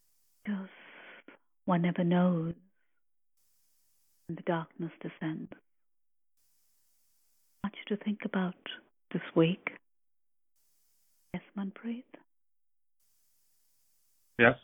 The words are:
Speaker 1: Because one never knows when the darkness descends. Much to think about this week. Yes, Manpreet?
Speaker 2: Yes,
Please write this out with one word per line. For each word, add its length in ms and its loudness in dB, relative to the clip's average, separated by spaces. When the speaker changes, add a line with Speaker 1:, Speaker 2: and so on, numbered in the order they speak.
Speaker 1:
Because 240 -4
one 180 4
never 220 2
knows 500 4
when 80 -6
the 60 -14
darkness 500 -4
descends. 480 -8
Much 100 -2
to 80 0
think 280 -4
about 300 0
this 100 -2
week. 360 4
Yes, 60 -6
Manpreet? 460 -8
Speaker 2:
Yes, 260 10